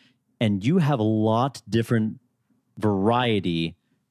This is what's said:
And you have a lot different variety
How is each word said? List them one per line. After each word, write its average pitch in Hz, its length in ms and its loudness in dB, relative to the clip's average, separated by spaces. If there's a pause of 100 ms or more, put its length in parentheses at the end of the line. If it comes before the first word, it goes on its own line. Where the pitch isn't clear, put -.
(400)
And 104 240 0
you 160 140 2
have 147 220 0
a 110 40 2
lot 110 640 0
different 110 520 -2 (580)
variety 101 960 0 (360)